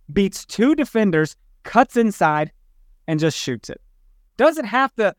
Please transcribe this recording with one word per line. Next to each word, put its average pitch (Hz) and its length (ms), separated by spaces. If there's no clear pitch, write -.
beats 196 340
two 254 280
defenders, 208 600
cuts 247 340
inside, 160 540
and 156 120
just 156 180
shoots - 320
it. - 120
Doesn't 294 280
have 247 300
to 202 240